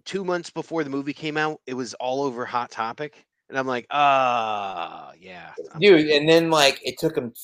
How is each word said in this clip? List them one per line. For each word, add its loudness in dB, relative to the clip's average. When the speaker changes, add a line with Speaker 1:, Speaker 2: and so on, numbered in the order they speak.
Speaker 1:
two -8
months -4
before -6
the -8
movie -6
came -8
out, -2
it -8
was -8
all -4
over -4
Hot -4
Topic. -10
And -8
I'm -4
like, -4
"Ah, 0
yeah, -18
I'm -12
Speaker 2:
Dude, 8
Speaker 1:
sorry." 4
Speaker 2:
and 2
then, 6
like, 4
it -6
took -2
'em -4